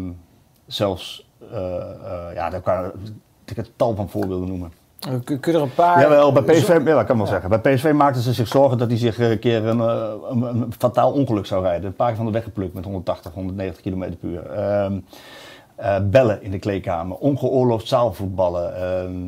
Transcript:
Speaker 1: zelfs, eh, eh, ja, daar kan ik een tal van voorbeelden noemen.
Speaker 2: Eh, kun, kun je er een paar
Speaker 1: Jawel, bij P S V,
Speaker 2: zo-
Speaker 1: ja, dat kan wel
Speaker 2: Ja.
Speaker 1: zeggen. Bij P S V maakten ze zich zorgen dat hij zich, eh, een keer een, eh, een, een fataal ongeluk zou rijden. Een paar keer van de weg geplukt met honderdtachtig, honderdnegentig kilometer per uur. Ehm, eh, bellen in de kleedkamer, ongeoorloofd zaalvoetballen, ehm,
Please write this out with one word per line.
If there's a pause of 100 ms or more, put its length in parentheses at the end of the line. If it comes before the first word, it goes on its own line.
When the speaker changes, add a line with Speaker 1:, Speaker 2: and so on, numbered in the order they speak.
(640)
Speaker 1:
zelfs, (220)
eh,
eh,
ja,
daar
kan (540)
ik
een (100)
tal
van
voorbeelden
noemen. (280)
Speaker 2:
Eh, (100)
kun,
kun
je
er
een
paar
Speaker 1:
Jawel,
bij
P
S
V,
Speaker 2:
zo-
Speaker 1:
ja,
dat
kan
wel
Speaker 2:
Ja.
Speaker 1:
zeggen.
Bij (140)
P
S
V
maakten
ze
zich
zorgen
dat
hij
zich,
eh,
een
keer
een,
eh, (180)
een,
een
fataal
ongeluk
zou
rijden.
Een
paar
keer
van
de
weg
geplukt
met
honderdtachtig,
honderdnegentig
kilometer
per
uur.
Ehm, (760)
eh,
bellen
in
de
kleedkamer,
ongeoorloofd
zaalvoetballen,
ehm, (140)